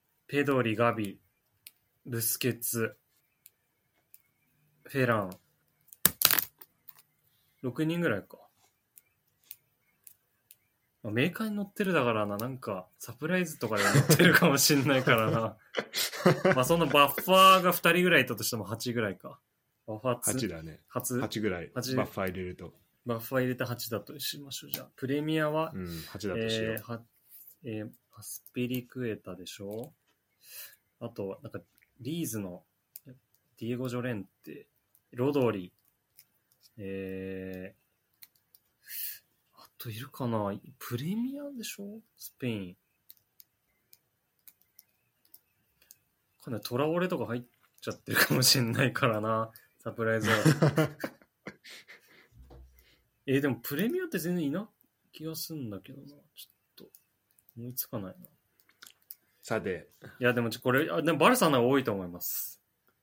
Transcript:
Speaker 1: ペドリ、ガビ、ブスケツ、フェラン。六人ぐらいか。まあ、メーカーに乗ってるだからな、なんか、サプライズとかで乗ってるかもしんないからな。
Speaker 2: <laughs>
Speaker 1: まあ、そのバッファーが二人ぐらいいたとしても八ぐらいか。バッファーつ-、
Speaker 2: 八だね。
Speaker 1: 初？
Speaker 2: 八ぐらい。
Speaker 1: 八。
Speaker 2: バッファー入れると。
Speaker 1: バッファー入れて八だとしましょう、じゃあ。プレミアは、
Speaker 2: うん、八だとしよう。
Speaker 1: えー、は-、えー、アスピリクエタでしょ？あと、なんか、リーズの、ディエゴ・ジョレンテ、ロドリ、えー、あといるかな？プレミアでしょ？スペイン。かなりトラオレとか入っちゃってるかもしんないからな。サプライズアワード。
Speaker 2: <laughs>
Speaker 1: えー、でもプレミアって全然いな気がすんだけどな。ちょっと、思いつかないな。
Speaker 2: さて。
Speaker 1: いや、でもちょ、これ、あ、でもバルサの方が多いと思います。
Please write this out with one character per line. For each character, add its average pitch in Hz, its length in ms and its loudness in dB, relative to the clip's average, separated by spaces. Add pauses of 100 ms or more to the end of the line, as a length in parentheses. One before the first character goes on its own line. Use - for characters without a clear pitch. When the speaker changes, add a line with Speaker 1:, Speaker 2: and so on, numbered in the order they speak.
(280)
Speaker 1:
ペ 143 160 0
ド 135 180 2
リ、 110 140 0
ガ 117 180 4
ビ、 104 260 -4 (880)
ブ 117 160 -4
ス - 160 -2
ケ 120 160 0
ツ、 - 440 -4 (1900)
フ - 120 -6
ェ 131 80 4
ラ 117 120 4
ン。 95 120 -2 (2250)
六 131 240 -2
人 170 140 0
ぐ 160 100 2
ら 101 100 0
い - 40 -10
か。 - 140 -20 (2750)
ま 107 80 -8
あ、 - 20 -6
メ 123 120 2
ー 175 60 0
カ 220 140 -6
ー 214 40 -4
に 208 60 -6
乗 208 80 -4
っ 202 100 -10
て 208 120 -4
る 190 80 0
だ 143 100 4
か 120 80 2
ら 107 140 2
な、 101 100 -4
な 110 120 -4
ん 131 100 -8
か、 95 320 -8 (100)
サ - 140 -14
プ 156 160 -6
ラ 185 100 2
イ 180 60 0
ズ - 120 -10
と 113 120 -4
か 107 80 0
で 101 60 0
乗 101 60 4 (240)
っ - 40 8
て 175 60 8
る 170 100 10
か 170 160 8
も 135 80 4
し 147 180 6
ん 135 100 4
な 135 120 4
い 127 60 2
か 131 120 6
ら 110 160 2
な。 113 260 -2 (380)
Speaker 2:
<laughs> - 600 4
Speaker 1:
ま 127 80 4
あ、 - 20 4
そ 165 120 4
の 165 100 4
バ 143 220 8
ッ - 120 -4
フ 185 100 0
ァ 190 280 10
ー - 20 4
が 180 100 4
二 170 220 4
人 175 100 6
ぐ 180 60 6
ら 165 100 8
い 127 40 6
い - 20 4
た 120 100 -4
と 110 80 -6
し - 60 -2
て 120 80 -2
も 95 80 -4
八 110 260 -4
ぐ 117 80 -2
ら 104 120 0
い 90 60 -10
か。 - 220 -16 (460)
バ 107 100 -8
ッ - 40 -12
フ 127 80 -4
ァ 120 80 0
ー 120 40 -16
つ-、 - 140 -2
Speaker 2:
八 127 160 -2
だ 80 140 -10
ね。 80 240 -14
Speaker 1:
初？ 123 340 -4
Speaker 2:
八 110 180 -4
ぐ 104 100 0
ら 87 140 -4
い。 - 100 -16
Speaker 1:
八。 127 220 -6
Speaker 2:
バ 110 100 0
ッ - 60 -14
フ - 80 -8
ァ 95 60 -2
ー - 60 -2
入 92 80 -8
れ 90 80 -6
る 90 100 -10
と。 85 160 -16 (320)
Speaker 1:
バ 120 120 -4
ッ - 20 -6
フ 131 160 -8
ァ - 40 2
ー - 40 2
入 127 40 0
れ 127 80 -2
て 127 80 -4
八 117 260 -6
だ 110 120 -4
と 143 180 -16
し 147 220 -8
ま 139 100 -16
し - 140 -12
ょ - 20 -20
う、 143 40 -10
じ - 100 -6
ゃ - 20 -14
あ。 - 140 -20
プ 131 100 -6
レ 143 140 -2
ミ 156 180 -2
ア 151 100 0
は、 160 240 -2
Speaker 2:
う 92 80 -6
ん、 90 60 -6 (200)
八 - 200 -8
だ 92 80 -2
と 113 140 -2
し 113 120 -2
よ 110 100 -2
う。 - 20 -2
Speaker 1:
え - 20 -2
ー、 113 80 -6
は-、 117 180 -10 (600)
え 107 220 -8
ー、 120 60 -14 (240)
ア 110 80 -20
ス - 200 -14 (100)
ピ 123 140 -2
リ 123 180 -6
ク 127 220 -8
エ 104 80 -4
タ 92 200 -14
で 90 100 -16
し - 160 -14
ょ？ 107 320 -10 (1040)
あ 117 100 -8
と、 98 320 -8
な - 80 -16
ん - 40 -14
か、 98 80 -10 (400)
リ 160 220 -4
ー 127 40 -4
ズ 110 120 -6
の、 90 260 -10 (400)
デ - 600 -16
ィ 120 60 -4
エ - 40 -2
ゴ・ 127 100 -4
ジ 120 80 -4
ョ 123 60 -4
レ 123 100 -4
ン 101 160 -6 (160)
テ、 - 240 -16 (440)
ロ 123 200 0
ド 131 200 2
リ、 92 200 -6 (1080)
え 95 920 -8
ー、 - 40 -20 (1800)
あ - 220 -20
と 123 120 -10
い 107 40 -8
る 127 160 -12
か - 180 -6
な？ 104 260 -2 (260)
プ 120 180 -8
レ 165 180 -4
ミ 262 240 -4
ア 285 120 -10
で 240 120 -12
し - 160 -12
ょ？ 208 220 -14 (160)
ス - 140 -18
ペ 127 180 -6
イ 110 80 -4 (140)
ン。 - 60 -20 (3750)
か 135 80 -10
な 110 60 -4
り - 60 -10
ト 120 140 -4
ラ 147 100 0
オ 170 120 0
レ 180 80 0
と 180 100 -2
か 117 80 -4
入 120 140 -4
っ 123 40 -10 (380)
ち - 60 -8
ゃ 113 40 -4
っ - 40 -8
て - 160 -12
る 117 60 0
か - 160 2
も 135 80 4
し - 180 6
ん 113 140 0
な 131 100 2
い 123 100 2
か 135 140 2
ら 107 140 0
な。 110 300 -2 (360)
サ 110 60 -8
プ 117 100 -6
ラ 113 140 2
イ 110 40 -2
ズ 107 80 0
ア 110 40 4
ワ 107 100 2
ー 147 320 6
ド。 156 80 4 (1700)
Speaker 2:
<laughs> - 80 -20 (680)
Speaker 1:
え 135 100 2
ー、 143 40 4
で 147 80 0
も 123 80 0
プ 143 220 -8
レ 208 100 0
ミ 359 140 -2
ア 359 40 -4
っ 330 40 -10
て 202 100 -4
全 175 160 -2
然 170 80 -2
い 139 80 -2
な 202 180 -6 (440)
気 156 100 -16
が 160 100 -8
す 160 220 -10
ん 127 140 -8
だ 98 100 -10
け 135 140 -18
ど 135 80 -18
な。 143 60 -20
ち 143 40 -20
ょ 143 60 -20
っ - 20 -20 (560)
と、 - 140 -20 (680)
思 120 120 -12
い 123 40 -14
つ - 140 -10
か 123 100 -10
な 92 140 -8
い - 80 -20
な。 87 80 -20 (1120)
Speaker 2:
さ 110 200 -2
て。 90 260 -6 (320)
Speaker 1:
い 123 60 -2
や、 120 80 6
で 120 80 0
も 117 80 -2
ち 110 80 -6
ょ、 - 20 -14
こ 127 140 0
れ、 151 180 2
あ、 165 100 0
で 160 120 2
も 151 60 0
バ 185 100 8
ル 254 80 4
サ 175 120 4
の 135 100 4
方 120 40 4
が 123 60 4
多 139 100 4
い 131 60 -2
と 107 80 0
思 95 100 -4
い 87 60 -8
ま 87 100 -12
す。 - 420 -10 (420)